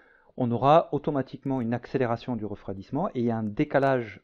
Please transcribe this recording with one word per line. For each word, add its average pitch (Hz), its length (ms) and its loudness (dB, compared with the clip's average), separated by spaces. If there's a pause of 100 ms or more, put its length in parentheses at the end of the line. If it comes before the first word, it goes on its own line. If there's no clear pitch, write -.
(360)
on 120 160 0
aura 139 420 6
automatiquement 135 680 -4
une 117 120 -2
accélération 123 600 -2
du 107 100 -6
refroidissement 104 680 -6
et 120 180 0
un 113 120 -2
décalage 131 800 0